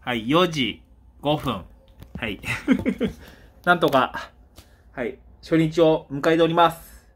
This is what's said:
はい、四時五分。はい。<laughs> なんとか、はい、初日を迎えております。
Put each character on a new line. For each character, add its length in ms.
は 140
い、 140
四 200
時 340
五 160
分。 260
は 100
い。 100
<laughs> 640
な 120
ん 40
と 80
か、 420
は 120
い、 140
初 160
日 240
を 300
迎 220
え 40
て 60
お 40
り 60
ま 200
す。 440